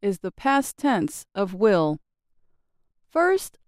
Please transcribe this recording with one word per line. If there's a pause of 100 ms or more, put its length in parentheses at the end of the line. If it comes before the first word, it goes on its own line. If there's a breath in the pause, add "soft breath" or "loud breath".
is
the
past
tense
of
will. (1120)
First,